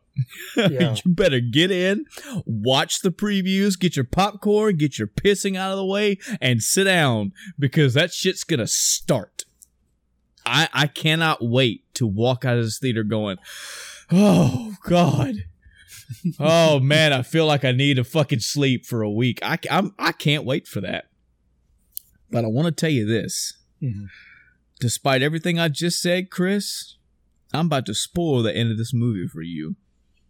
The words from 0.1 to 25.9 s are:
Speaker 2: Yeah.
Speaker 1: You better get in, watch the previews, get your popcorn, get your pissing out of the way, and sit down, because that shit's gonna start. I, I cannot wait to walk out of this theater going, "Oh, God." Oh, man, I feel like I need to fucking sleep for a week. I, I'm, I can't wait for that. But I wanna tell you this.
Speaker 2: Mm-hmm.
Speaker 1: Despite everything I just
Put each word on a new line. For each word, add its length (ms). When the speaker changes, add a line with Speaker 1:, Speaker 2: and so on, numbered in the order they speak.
Speaker 2:
Yeah. 380
Speaker 1:
You 80
better 260
get 320
in, 340
watch 560
the 100
previews, 680
get 160
your 100
popcorn, 720
get 220
your 80
pissing 500
out 140
of 60
the 80
way, 320
and 200
sit 220
down, 480
because 360
that 200
shit's 300
gonna 240
start. 800
I, 280
I 140
cannot 540
wait 440
to 120
walk 380
out 120
of 80
this 140
theater 240
going, 340
"Oh, 720
God." 520
Oh, 420
man, 320
I 80
feel 240
like 180
I 80
need 240
to 80
fucking 380
sleep 440
for 160
a 80
week. 320
I, 160
I'm, 280
I 140
can't 320
wait 240
for 140
that. 240
But 140
I 40
wanna 240
tell 180
you 160
this. 480
Speaker 2:
Mm-hmm. 240
Speaker 1:
Despite 420
everything 380
I 100
just 320